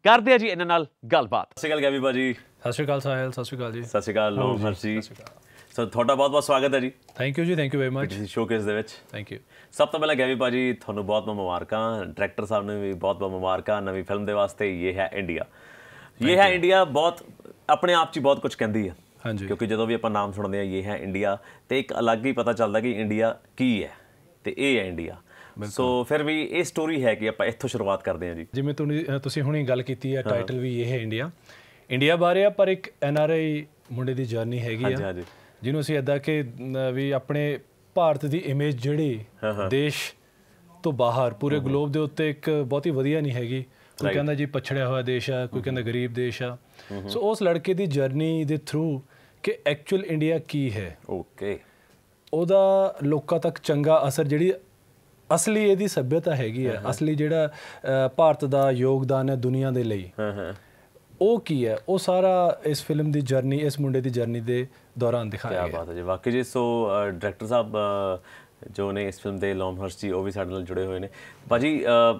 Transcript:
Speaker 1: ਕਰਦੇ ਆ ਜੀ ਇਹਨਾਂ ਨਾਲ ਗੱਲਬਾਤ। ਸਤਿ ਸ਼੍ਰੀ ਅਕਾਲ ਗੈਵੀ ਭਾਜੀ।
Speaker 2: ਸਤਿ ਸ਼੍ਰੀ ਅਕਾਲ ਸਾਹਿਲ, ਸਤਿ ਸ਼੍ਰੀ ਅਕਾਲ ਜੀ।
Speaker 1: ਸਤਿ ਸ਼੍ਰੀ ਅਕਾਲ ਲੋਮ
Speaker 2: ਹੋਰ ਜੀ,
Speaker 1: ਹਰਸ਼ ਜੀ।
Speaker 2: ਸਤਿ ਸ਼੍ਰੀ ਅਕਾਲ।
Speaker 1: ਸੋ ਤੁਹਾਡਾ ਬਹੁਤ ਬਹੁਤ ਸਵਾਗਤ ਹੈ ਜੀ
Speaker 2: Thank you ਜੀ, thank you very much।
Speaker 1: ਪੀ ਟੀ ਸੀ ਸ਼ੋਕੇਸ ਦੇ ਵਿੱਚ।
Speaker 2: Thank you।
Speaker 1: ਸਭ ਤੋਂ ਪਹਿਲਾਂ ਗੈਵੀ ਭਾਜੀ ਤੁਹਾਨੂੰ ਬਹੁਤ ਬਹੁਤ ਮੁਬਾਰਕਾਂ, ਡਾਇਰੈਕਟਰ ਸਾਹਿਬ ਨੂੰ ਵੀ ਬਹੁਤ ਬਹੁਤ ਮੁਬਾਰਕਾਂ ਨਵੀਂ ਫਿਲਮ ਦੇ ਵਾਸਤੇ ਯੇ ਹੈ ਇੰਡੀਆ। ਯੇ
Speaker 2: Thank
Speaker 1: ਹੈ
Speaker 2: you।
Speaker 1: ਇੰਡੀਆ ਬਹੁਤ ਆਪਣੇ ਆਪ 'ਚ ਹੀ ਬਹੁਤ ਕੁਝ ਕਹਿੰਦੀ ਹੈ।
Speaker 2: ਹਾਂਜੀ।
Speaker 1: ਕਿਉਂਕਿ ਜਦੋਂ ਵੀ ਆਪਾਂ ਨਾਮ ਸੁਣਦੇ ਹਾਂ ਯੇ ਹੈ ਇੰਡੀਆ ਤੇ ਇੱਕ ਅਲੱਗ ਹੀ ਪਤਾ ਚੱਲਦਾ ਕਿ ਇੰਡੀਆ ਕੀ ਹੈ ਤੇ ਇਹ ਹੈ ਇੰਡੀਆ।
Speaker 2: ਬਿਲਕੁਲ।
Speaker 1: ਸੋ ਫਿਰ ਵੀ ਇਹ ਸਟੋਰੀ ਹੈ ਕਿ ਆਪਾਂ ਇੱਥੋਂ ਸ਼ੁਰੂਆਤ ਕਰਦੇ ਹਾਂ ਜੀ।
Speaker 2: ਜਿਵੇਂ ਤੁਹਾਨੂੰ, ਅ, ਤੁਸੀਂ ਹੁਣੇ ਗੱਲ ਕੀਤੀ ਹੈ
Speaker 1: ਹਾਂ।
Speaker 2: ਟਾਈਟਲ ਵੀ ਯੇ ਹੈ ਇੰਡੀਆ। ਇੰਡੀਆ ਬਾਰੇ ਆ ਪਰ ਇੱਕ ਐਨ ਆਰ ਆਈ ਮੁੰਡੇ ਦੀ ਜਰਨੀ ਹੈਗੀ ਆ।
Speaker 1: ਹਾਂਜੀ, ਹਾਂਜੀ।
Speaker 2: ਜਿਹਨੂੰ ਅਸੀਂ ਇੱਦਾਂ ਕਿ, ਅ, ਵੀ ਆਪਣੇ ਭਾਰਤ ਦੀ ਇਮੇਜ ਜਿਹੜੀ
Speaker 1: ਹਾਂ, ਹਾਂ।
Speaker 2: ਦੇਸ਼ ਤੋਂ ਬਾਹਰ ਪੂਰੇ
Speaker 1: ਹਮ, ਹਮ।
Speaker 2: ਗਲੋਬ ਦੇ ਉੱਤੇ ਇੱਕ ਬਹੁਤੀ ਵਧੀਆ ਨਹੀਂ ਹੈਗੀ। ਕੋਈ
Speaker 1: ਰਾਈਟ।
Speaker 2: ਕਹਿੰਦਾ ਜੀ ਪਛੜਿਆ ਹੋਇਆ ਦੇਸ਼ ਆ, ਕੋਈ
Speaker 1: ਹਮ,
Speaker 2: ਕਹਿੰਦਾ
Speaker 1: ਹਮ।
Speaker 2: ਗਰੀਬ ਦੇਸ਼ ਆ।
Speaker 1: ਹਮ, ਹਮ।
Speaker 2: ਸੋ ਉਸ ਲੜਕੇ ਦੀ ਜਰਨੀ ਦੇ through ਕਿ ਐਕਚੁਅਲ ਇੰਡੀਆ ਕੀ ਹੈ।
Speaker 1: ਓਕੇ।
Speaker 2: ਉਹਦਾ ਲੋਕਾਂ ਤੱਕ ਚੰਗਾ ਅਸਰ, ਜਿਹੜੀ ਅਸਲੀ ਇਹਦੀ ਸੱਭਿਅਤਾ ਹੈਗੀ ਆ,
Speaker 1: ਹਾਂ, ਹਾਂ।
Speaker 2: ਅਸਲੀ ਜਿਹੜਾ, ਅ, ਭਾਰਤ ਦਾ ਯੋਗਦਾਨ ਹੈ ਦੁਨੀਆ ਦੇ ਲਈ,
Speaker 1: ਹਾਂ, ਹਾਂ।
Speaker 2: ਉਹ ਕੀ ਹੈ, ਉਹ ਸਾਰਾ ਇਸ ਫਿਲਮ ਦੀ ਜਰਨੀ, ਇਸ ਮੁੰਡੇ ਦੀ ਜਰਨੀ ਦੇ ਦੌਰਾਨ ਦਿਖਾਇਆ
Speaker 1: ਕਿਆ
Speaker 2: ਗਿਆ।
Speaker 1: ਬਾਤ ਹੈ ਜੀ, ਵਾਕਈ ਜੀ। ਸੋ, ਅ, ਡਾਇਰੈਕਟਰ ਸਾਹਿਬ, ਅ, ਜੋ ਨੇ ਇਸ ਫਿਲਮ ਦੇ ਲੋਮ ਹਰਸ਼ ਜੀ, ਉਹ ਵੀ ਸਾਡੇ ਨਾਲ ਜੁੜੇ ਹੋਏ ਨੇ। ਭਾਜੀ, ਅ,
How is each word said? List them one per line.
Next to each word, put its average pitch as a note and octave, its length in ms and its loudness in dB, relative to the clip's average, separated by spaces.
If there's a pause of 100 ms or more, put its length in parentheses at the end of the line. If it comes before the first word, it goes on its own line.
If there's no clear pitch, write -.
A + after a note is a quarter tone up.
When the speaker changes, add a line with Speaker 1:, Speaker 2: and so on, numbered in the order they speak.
Speaker 1:
ਕਰਦੇ A3+ 280 8
ਆ A#3+ 60 8
ਜੀ A3 80 2
ਇਹਨਾਂ F3 200 -2
ਨਾਲ E3+ 200 2 (260)
ਗੱਲਬਾਤ। C3 380 2
ਸਤਿ - 100 -18
ਸ਼੍ਰੀ D#3 120 0
ਅਕਾਲ D3+ 100 2
ਗੈਵੀ C#3 180 2
ਭਾਜੀ। C3 340 2 (260)
Speaker 2:
ਸਤਿ A#2+ 120 -2
ਸ਼੍ਰੀ D3+ 120 -2
ਅਕਾਲ C#3 160 0
ਸਾਹਿਲ, C3 320 -2
ਸਤਿ B2 120 -8
ਸ਼੍ਰੀ B2+ 140 -10
ਅਕਾਲ A#2 140 -6
ਜੀ। A#2 100 -8
Speaker 1:
ਸਤਿ A2+ 180 -2
ਸ਼੍ਰੀ G#2 120 -4
ਅਕਾਲ G#2 220 2
ਲੋਮ B2+ 160 0
Speaker 2:
ਹੋਰ A2+ 80 0
ਜੀ, G#2 60 -2
Speaker 1:
ਹਰਸ਼ G#2 180 -2
ਜੀ। G#2+ 180 -2
Speaker 2:
ਸਤਿ G#2+ 140 -16
ਸ਼੍ਰੀ - 100 -20
ਅਕਾਲ। - 180 -20 (340)
Speaker 1:
ਸੋ A#2 100 0
ਤੁਹਾਡਾ A#2+ 280 2
ਬਹੁਤ C#3 160 4
ਬਹੁਤ C#3+ 140 2
ਸਵਾਗਤ C3+ 300 4
ਹੈ C3 60 4
ਜੀ C3 120 -4 (160)
Speaker 2:
Thank C#3 300 -4
you E3+ 60 0
ਜੀ, F3 100 2
thank C#3+ 180 0
you C#3+ 80 0
very C3 100 0
much। C3+ 100 -4
Speaker 1:
ਪੀ C3 60 -2
ਟੀ F#2 80 -8
ਸੀ G#2 120 -6
ਸ਼ੋਕੇਸ A2+ 380 -2
ਦੇ G#2 100 0
ਵਿੱਚ। G#2+ 140 -4 (260)
Speaker 2:
Thank G#2 180 -12
you। - 160 -16 (240)
Speaker 1:
ਸਭ D3 160 2
ਤੋਂ D3+ 120 -4
ਪਹਿਲਾਂ D#3 160 2
ਗੈਵੀ C3 180 2
ਭਾਜੀ B2+ 380 0
ਤੁਹਾਨੂੰ G#2 340 -6
ਬਹੁਤ G#2+ 180 0
ਬਹੁਤ G#2+ 120 -4
ਮੁਬਾਰਕਾਂ, G2+ 680 -4
ਡਾਇਰੈਕਟਰ F#2+ 400 -4
ਸਾਹਿਬ G2+ 200 0
ਨੂੰ G#2 180 -4
ਵੀ G2 100 -2
ਬਹੁਤ F#2+ 260 0
ਬਹੁਤ G2 120 -2
ਮੁਬਾਰਕਾਂ F#2 520 -2
ਨਵੀਂ F#2+ 220 -4
ਫਿਲਮ G#2 200 -4
ਦੇ G#2 80 -2
ਵਾਸਤੇ G2 480 0
ਯੇ F2+ 140 -2
ਹੈ F#2+ 180 -2
ਇੰਡੀਆ। F2 320 -4 (760)
ਯੇ B2 40 2
Speaker 2:
Thank F3+ 140 6
Speaker 1:
ਹੈ G3 60 8
Speaker 2:
you। F#3 80 4
Speaker 1:
ਇੰਡੀਆ F3+ 300 6
ਬਹੁਤ D#3 400 0 (460)
ਆਪਣੇ F3 240 4
ਆਪ E3 180 2
'ਚ - 40 -8
ਹੀ C#3+ 60 -2
ਬਹੁਤ C3+ 180 4
ਕੁਝ C3+ 140 -4
ਕਹਿੰਦੀ G#2+ 340 0
ਹੈ। E2 80 -10 (300)
Speaker 2:
ਹਾਂਜੀ। G2+ 200 -4
Speaker 1:
ਕਿਉਂਕਿ G#2 200 -2
ਜਦੋਂ A2 200 0
ਵੀ A#2 80 0
ਆਪਾਂ A2+ 160 -2
ਨਾਮ G2+ 220 -2
ਸੁਣਦੇ G2+ 260 -4
ਹਾਂ G2+ 60 -2
ਯੇ F#2+ 180 -4
ਹੈ G#2 140 -6
ਇੰਡੀਆ G2 420 -2 (300)
ਤੇ C3 100 0
ਇੱਕ - 200 -4
ਅਲੱਗ A#2 280 2
ਹੀ C3+ 60 0
ਪਤਾ A#2+ 200 0
ਚੱਲਦਾ A2 280 2
ਕਿ A#2+ 120 -2
ਇੰਡੀਆ G#2+ 460 0 (180)
ਕੀ A#2 280 2
ਹੈ - 60 -10 (540)
ਤੇ G2+ 140 -6
ਇਹ C3+ 200 2
ਹੈ G2 60 -2
ਇੰਡੀਆ। E2+ 320 -8 (420)
Speaker 2:
ਬਿਲਕੁਲ। G#2 140 -10
Speaker 1:
ਸੋ B2 320 0
ਫਿਰ D3+ 180 0
ਵੀ D#3 220 -2
ਇਹ E3 200 -2
ਸਟੋਰੀ D#3 400 -2
ਹੈ A2 100 4
ਕਿ G#2+ 140 -2
ਆਪਾਂ G#2+ 180 0
ਇੱਥੋਂ A#2 220 -4
ਸ਼ੁਰੂਆਤ G2 340 -2
ਕਰਦੇ F2 260 -4
ਹਾਂ E2+ 60 -6
ਜੀ। E2 180 -10
Speaker 2:
ਜਿਵੇਂ C#3 220 -2
ਤੁਹਾਨੂੰ, D3 420 -4
ਅ, - 20 -4
ਤੁਸੀਂ C#3 240 -4
ਹੁਣੇ D3 200 0
ਗੱਲ B2+ 200 0
ਕੀਤੀ C3 340 -4
ਹੈ B2+ 60 -2
Speaker 1:
ਹਾਂ। G#2+ 80 -4
Speaker 2:
ਟਾਈਟਲ G#2 280 -2
ਵੀ B2 200 -4
ਯੇ A#2+ 60 -2
ਹੈ B2 120 -2
ਇੰਡੀਆ। A2+ 340 -4 (600)
ਇੰਡੀਆ C#3 260 4
ਬਾਰੇ F3+ 280 4
ਆ G#3 60 6
ਪਰ G3 180 2
ਇੱਕ F#3+ 240 -4 (100)
ਐਨ D3 160 0
ਆਰ D3+ 120 2
ਆਈ D#3 360 0 (260)
ਮੁੰਡੇ B2+ 220 -4
ਦੀ C3 100 -4
ਜਰਨੀ A#2 360 -4
ਹੈਗੀ A#2 240 -4
ਆ। - 40 2
Speaker 1:
ਹਾਂਜੀ, G2+ 140 -2
ਹਾਂਜੀ। F2+ 200 -6 (400)
Speaker 2:
ਜਿਹਨੂੰ C#3+ 180 -2
ਅਸੀਂ D3 180 0
ਇੱਦਾਂ C#3 200 0
ਕਿ, D3+ 240 -2
ਅ, C3 480 -4
ਵੀ C3+ 200 -2
ਆਪਣੇ C#3+ 480 -2 (360)
ਭਾਰਤ D3+ 320 4
ਦੀ D3+ 120 0
ਇਮੇਜ C#3+ 380 0
ਜਿਹੜੀ C3+ 480 0 (200)
Speaker 1:
ਹਾਂ, G#2+ 100 0
ਹਾਂ। G2 160 -2
Speaker 2:
ਦੇਸ਼ C#3+ 440 0 (680)
ਤੋਂ D#3+ 100 0
ਬਾਹਰ A#2+ 420 2
ਪੂਰੇ C#3+ 220 0
Speaker 1:
ਹਮ, C#3 60 0
ਹਮ। C3 60 -2
Speaker 2:
ਗਲੋਬ C#3+ 240 0
ਦੇ D3+ 60 0
ਉੱਤੇ D3+ 320 0
ਇੱਕ D3 200 -4
ਬਹੁਤੀ C#3+ 400 0
ਵਧੀਆ C#3+ 300 0
ਨਹੀਂ C#3+ 120 -2
ਹੈਗੀ। B2 300 -4
ਕੋਈ - 420 -12
Speaker 1:
ਰਾਈਟ। G3 100 0
Speaker 2:
ਕਹਿੰਦਾ D3 200 0
ਜੀ C#3+ 120 -2
ਪਛੜਿਆ C#3 420 -2
ਹੋਇਆ C3 140 -2
ਦੇਸ਼ B2 280 -2
ਆ, B2+ 160 -2
ਕੋਈ B2+ 120 -6
Speaker 1:
ਹਮ, A#2+ 60 -6
Speaker 2:
ਕਹਿੰਦਾ C3 160 -2
Speaker 1:
ਹਮ। A2 60 -4
Speaker 2:
ਗਰੀਬ A#2+ 280 -2
ਦੇਸ਼ B2 280 -2
ਆ। B2 160 -6 (340)
Speaker 1:
ਹਮ, G2+ 60 -8
ਹਮ। G2 100 -10
Speaker 2:
ਸੋ A#3 120 -4
ਉਸ G#3+ 220 0
ਲੜਕੇ F3 320 2
ਦੀ G3 120 0
ਜਰਨੀ D3+ 580 0
ਦੇ D3 100 0
through D3+ 460 -2 (420)
ਕਿ G#3+ 240 -2
ਐਕਚੁਅਲ F#3+ 400 0
ਇੰਡੀਆ D#3+ 320 0
ਕੀ C#3+ 340 -2
ਹੈ। F#2+ 260 -8 (100)
Speaker 1:
ਓਕੇ। F#2+ 520 -6 (760)
Speaker 2:
ਉਹਦਾ F#3+ 680 4
ਲੋਕਾਂ D3+ 380 0
ਤੱਕ - 180 -2
ਚੰਗਾ D3 500 4
ਅਸਰ, D#3 160 0
ਜਿਹੜੀ D3+ 280 2 (840)
ਅਸਲੀ G#3 360 4
ਇਹਦੀ G3 180 2
ਸੱਭਿਅਤਾ D3+ 460 0
ਹੈਗੀ B2+ 320 -2
ਆ, A2+ 80 0
Speaker 1:
ਹਾਂ, G2+ 80 -8
ਹਾਂ। B2 80 -4
Speaker 2:
ਅਸਲੀ D#3 240 0
ਜਿਹੜਾ, D3+ 420 2
ਅ, C3 520 -2
ਭਾਰਤ D3+ 360 4
ਦਾ C#3 260 4
ਯੋਗਦਾਨ C3 600 2
ਹੈ C3+ 60 0
ਦੁਨੀਆ C3 340 0
ਦੇ B2 140 0
ਲਈ, G2 260 -4 (100)
Speaker 1:
ਹਾਂ, G#2 120 -2
ਹਾਂ। G2 220 -8 (680)
Speaker 2:
ਉਹ G#3+ 200 4
ਕੀ C3 260 0
ਹੈ, A2 120 0 (100)
ਉਹ F#3 100 2
ਸਾਰਾ F#3 640 4
ਇਸ D3+ 200 0
ਫਿਲਮ D3+ 280 0
ਦੀ D3 80 2
ਜਰਨੀ, C3 360 0
ਇਸ D3 240 -2
ਮੁੰਡੇ C3 200 0
ਦੀ B2+ 100 -2
ਜਰਨੀ A#2 300 -2
ਦੇ B2 260 -2 (320)
ਦੌਰਾਨ A#2 320 0
ਦਿਖਾਇਆ G#2 280 -6
Speaker 1:
ਕਿਆ F2 100 -2
Speaker 2:
ਗਿਆ। E2 100 -6
Speaker 1:
ਬਾਤ E2 100 -8
ਹੈ E2+ 60 -10
ਜੀ, F2 60 -6
ਵਾਕਈ F#2 300 -2
ਜੀ। B2+ 120 2
ਸੋ, A#2+ 460 0
ਅ, G2+ 220 0
ਡਾਇਰੈਕਟਰ F#2+ 360 -6
ਸਾਹਿਬ, A2 300 0
ਅ, G2+ 920 -4
ਜੋ G2 220 -4
ਨੇ G2+ 160 -4
ਇਸ F#2+ 120 -12
ਫਿਲਮ G2 180 -6
ਦੇ G2 160 0
ਲੋਮ F#2+ 280 -4
ਹਰਸ਼ F#2 160 -8
ਜੀ, G2+ 120 -6
ਉਹ F#2 120 -2
ਵੀ G2 80 -4
ਸਾਡੇ F#2 200 -4
ਨਾਲ F#2+ 120 -6
ਜੁੜੇ F#2 240 -4
ਹੋਏ F#2 120 -6
ਨੇ। G2 100 -8 (400)
ਭਾਜੀ, C#3 360 2
ਅ, - 40 2 (320)